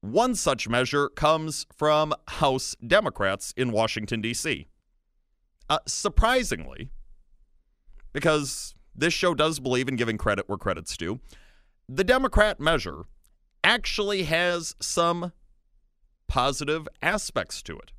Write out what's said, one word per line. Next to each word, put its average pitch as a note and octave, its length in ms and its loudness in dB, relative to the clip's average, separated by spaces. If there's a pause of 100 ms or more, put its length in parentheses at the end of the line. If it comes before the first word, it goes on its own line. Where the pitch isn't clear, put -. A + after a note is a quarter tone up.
One G#3 340 2
such C3+ 320 -2
measure B2+ 400 2
comes D#3 640 0
from D3+ 400 2 (140)
House - 480 0 (100)
Democrats A2+ 680 0
in B2 160 -2
Washington, A2 480 0
D A2+ 140 -4
C. A#2 340 -6 (1000)
Uh, D#3 180 2
surprisingly, F#3 1000 0 (1200)
because D3+ 640 0 (180)
this D3+ 200 0
show F3+ 200 2
does D3+ 280 2
believe B2+ 260 0
in C3+ 80 -4
giving A2+ 220 0
credit G2+ 320 0
where G2+ 80 -4
credit's E2+ 400 -6
due, F2+ 240 -6 (680)
the C#3 160 -2
Democrat G#3+ 560 4
measure A2 440 0 (600)
actually G3+ 600 0
has E3+ 580 0
some E3+ 500 0 (960)
positive C#3+ 580 0 (160)
aspects - 640 -4
to - 140 -12
it. - 220 -20